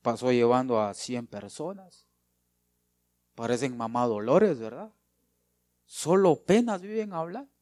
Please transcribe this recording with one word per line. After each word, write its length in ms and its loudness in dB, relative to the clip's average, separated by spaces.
pasó 320 0
llevando 480 4
a 140 -2
cien 320 -8
personas. 840 -14
Parecen 420 -2
mamá 300 0
Dolores, 520 2
¿verdad? 320 -12
Solo 520 2
penas 440 2
viven 320 -8
hablando. 380 -8